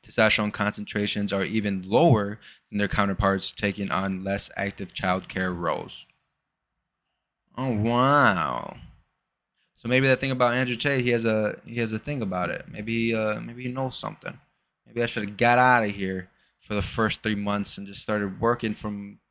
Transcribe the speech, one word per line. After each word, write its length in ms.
testosterone 480
concentrations 760
are 120
even 440
lower 520
than 80
their 100
counterparts 640
taking 400
on 320
less 320
active 380
childcare 640
roles. 480
Oh, 120
wow. 1080
So 120
maybe 200
that 120
thing 120
about 220
Andrew 220
Tate, 280
he 60
has 160
a, 400
he 140
has 120
a 80
thing 220
about 280
it. 220
Maybe, 420
uh, 260
maybe 240
he 60
knows 280
something. 420
Maybe 180
I 20
should 220
have 100
got 200
out 260
of 80
here 380
for 140
the 80
first 400
three 140
months 420
and 80
just 160
started 380
working 340
from 460